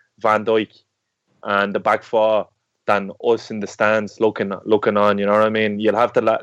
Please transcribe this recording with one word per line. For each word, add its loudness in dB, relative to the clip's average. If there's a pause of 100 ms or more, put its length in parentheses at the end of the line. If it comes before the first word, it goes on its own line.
(200)
Van 0
Dijk -2 (600)
and -2
the -2
back 0
four 0 (380)
than 0 (120)
us 0
in -8
the -8
stands -2
looking, -2 (120)
looking 2
on. 2
You -2
know 2
what 4
I 2
mean? -2
You'll 0
have 0
to 2
la-, 0